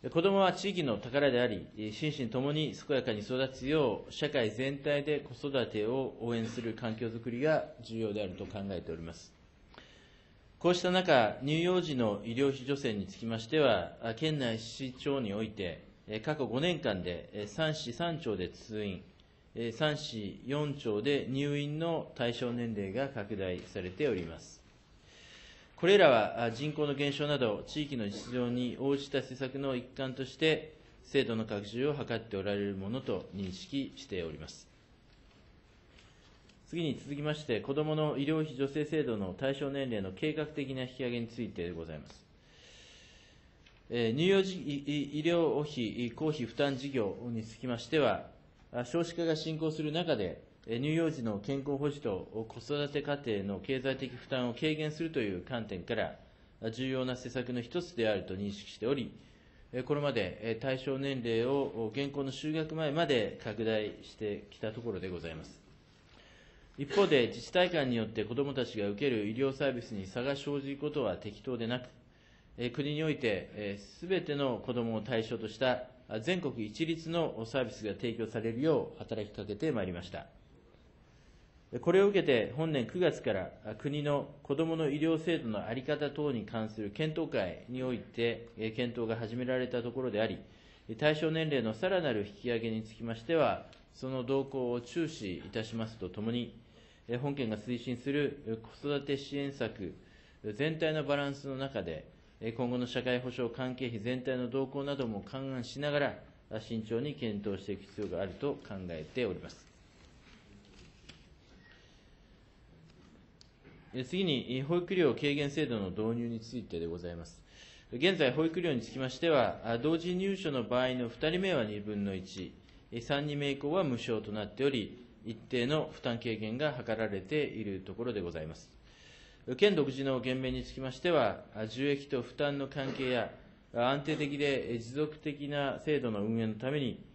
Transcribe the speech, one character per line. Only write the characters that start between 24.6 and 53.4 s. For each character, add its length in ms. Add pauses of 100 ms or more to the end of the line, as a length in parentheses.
こ 140
れ 100
ら 100
は、 440
人 200
口 140
の 80
減 180
少 140
な 100
ど、 300
地 160
域 140
の 80
実 280
情 160
に 300
応 180
じ 140
た 120
施 120
策 240
の 160
一 80 (140)
環 180
と 100
し 140
て、 360 (280)
制 220
度 100
の 120
拡 200
充 220
を 60
図 80
っ 180
て 160
お 80
ら 100
れ 100
る 120
も 140
の 100
と 340
認 180
識 440
し 100
て 160
お 80
り 80
ま 100
す。 200 (2000)
次 160
に 120
続 200
き 60
ま 120
し 100
て、 160
子 140
ど 80
も 140
の 220
医 80
療 160
費 120
助 140
成 160
制 180
度 140
の 200
対 200
象 140
年 180
齢 120
の 120
計 200
画 140
的 300
な 60
引 60 (100)
き 40
上 80
げ 80
に 80
つ 160
い 60
て 160
で 80
ご 140
ざ 100
い 20
ま 100
す。 160 (1600)
え 220
ー、 60
乳 120
幼 140
児 120
医 720
療 380
費 500
公 160
費 180
負 80
担 220
事 140
業 260 (140)
に 120
つ 160
き 80
ま 140
し 80
て 100
は、 400 (460)
少 180
子 120
化 100
が 100
進 240
行 140
す 100
る 80
中 240
で、 280 (260)
乳 260
幼 160
児 140
の 140
健 200
康 180
保 140
持 100
と 480
子 120
育 280
て 140
家 160 (240)